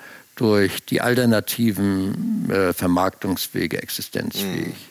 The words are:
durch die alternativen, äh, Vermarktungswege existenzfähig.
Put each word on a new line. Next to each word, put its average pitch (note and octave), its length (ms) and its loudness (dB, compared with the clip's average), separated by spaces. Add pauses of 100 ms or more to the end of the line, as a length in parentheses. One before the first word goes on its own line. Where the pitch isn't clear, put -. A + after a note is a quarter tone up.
(340)
durch G#2 500 2
die - 160 0
alternativen, G#2 1500 0
äh, F#2+ 220 2
Vermarktungswege F#2 1120 -2
existenzfähig. - 920 -6 (160)